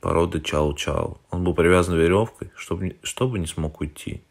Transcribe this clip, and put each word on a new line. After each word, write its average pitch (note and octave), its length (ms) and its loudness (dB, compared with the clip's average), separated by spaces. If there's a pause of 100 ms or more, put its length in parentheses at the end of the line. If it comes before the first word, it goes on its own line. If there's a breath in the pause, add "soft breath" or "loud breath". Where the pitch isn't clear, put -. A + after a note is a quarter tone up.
породы E2+ 380 0
чау-чау. D2 800 -2 (120)
Он F2+ 120 -4
был F2 100 0
привязан F2 440 4
веревкой, F2+ 580 2
чтобы F#2 300 -6
не, F2+ 180 -6
чтобы B2 380 -4
не D#2+ 80 -4
смог D#2 320 -6
уйти. - 500 -10